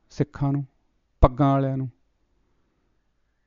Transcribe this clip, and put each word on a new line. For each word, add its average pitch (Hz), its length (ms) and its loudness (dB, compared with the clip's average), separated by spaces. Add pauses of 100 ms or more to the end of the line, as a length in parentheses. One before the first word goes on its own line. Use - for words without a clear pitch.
ਸਿੱਖਾਂ - 440 -4
ਨੂੰ, 139 120 -2 (560)
ਪੱਗਾਂ 139 300 4
ਵਾਲਿਆਂ 135 260 0
ਨੂੰ। 131 120 -6 (1600)